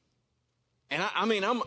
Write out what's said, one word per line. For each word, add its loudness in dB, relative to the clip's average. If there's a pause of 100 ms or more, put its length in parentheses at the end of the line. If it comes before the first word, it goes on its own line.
(920)
And -2
I, -2
I 2
mean, 2
I'm, 0